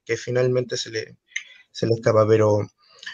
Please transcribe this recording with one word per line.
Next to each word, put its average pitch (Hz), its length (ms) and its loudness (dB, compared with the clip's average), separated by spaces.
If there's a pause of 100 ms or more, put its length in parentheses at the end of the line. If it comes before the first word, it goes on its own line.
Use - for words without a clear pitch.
que 117 100 -4
finalmente 123 640 -2
se - 120 -10
le, 113 280 -10 (540)
se - 140 -6
le 113 100 2
escapa. 113 320 4
Pero, 107 320 4 (540)